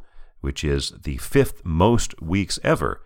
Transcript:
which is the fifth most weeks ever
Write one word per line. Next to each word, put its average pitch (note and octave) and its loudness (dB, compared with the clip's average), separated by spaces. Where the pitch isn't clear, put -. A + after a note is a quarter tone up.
which C#2 -6
is C#2+ -2
the C#2 -6
fifth - 0
most F#2 2
weeks F2+ -2
ever C#2+ 0